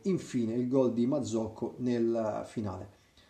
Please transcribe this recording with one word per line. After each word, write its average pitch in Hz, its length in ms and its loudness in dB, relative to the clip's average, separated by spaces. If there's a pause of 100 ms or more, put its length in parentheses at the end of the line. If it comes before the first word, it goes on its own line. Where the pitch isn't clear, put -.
infine 123 540 0
il 123 120 0
gol 127 240 4
di 120 160 2
Mazzocco 113 720 -2
nel 117 680 0
finale. 101 440 -6 (400)